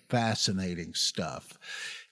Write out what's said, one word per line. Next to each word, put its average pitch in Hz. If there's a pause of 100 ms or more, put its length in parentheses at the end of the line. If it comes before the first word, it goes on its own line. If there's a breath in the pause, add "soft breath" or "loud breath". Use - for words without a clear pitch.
fascinating 95
stuff. - (560 loud breath)